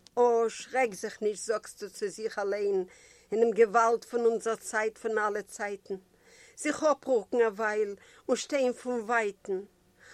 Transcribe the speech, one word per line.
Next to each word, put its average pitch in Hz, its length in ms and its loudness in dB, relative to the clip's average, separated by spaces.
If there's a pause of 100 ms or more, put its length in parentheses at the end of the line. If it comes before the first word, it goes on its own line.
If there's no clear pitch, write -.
(180)
א 233 300 4
שרעק 233 460 -2
זיך 202 280 -10
נישט, 208 220 -2
זאגסטו 214 460 -6
צו - 180 -6
זיך 220 300 -8
אליין, 202 460 0 (480)
אין 214 80 0
דעם 233 100 4
געוואלט 226 540 4
פון 240 220 -4
אונדזער 226 300 0
צייט, 220 420 -4
פון 220 200 -2
אלע 208 240 -2
צייטן. 202 520 -8 (640)
זיך - 260 -4
אפרוקן 262 540 0
א 233 120 4
ווייל 208 460 -2 (340)
און 254 80 2
שטיין 262 360 0
פון 247 280 -4
ווייטן. 208 600 -2 (540)